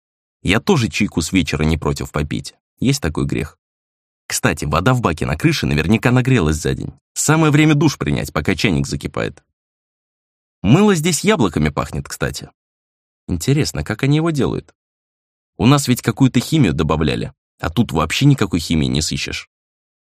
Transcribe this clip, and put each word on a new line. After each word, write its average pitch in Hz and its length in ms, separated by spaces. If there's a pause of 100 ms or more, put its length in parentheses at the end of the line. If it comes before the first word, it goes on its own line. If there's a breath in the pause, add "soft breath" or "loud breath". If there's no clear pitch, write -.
(420)
Я 98 180
тоже 135 280
чайку 87 340
с - 100
вечера 80 320
не 78 140
против 71 340
попить. 71 420 (260)
Есть 139 200
такой 76 240
грех. 64 340 (680)
Кстати, - 380
вода 90 300
в 123 60
баке 87 260
на 71 100
крыше 151 300
наверняка 78 440
нагрелась 120 460
за 69 180
день. - 180 (200)
Самое 156 400
время 156 220
душ 147 240
принять, 69 340
пока 92 220
чайник 76 320
закипает. 69 580 (1160)
Мыло 190 320
здесь 165 300
яблоками 107 440
пахнет, 71 400
кстати. - 420 (800)
Интересно, 90 560
как - 180
они 143 140
его 160 140
делают? 92 440 (840)
У 92 100
нас 143 220
ведь 123 140
какую-то 123 380
химию 120 320
добавляли, 76 600 (280)
а - 100
тут - 220
вообще 78 320
никакой 110 360
химии 78 260
не 65 160
сыщешь. - 460 (540)